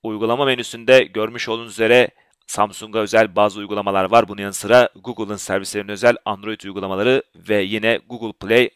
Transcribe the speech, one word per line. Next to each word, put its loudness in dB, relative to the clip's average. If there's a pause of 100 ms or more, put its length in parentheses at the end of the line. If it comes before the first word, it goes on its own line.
uygulama -2
menüsünde 4
görmüş -6
olduğunuz -6
üzere 4 (380)
Samsung'a -4
özel 2
bazı 0
uygulamalar -2
var. 2
Bunun -12
yanı -8
sıra 4
Google'ın -10
servislerine -6
özel 2
Android -8
uygulamaları -2 (120)
ve -2
yine -2
Google -10 (140)
Play 4